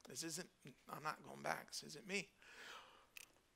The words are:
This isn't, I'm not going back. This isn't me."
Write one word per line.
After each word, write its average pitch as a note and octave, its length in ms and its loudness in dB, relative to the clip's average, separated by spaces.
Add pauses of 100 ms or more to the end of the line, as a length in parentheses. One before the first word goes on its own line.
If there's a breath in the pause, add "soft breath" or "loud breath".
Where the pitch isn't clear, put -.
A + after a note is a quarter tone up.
This B2+ 160 0
isn't, E3 240 0 (420)
I'm D3 140 -4
not D3+ 140 4 (100)
going C#3 140 -6
back. D3+ 260 6
This - 160 -2
isn't - 240 -6
me." F#3+ 200 4 (1300 loud breath)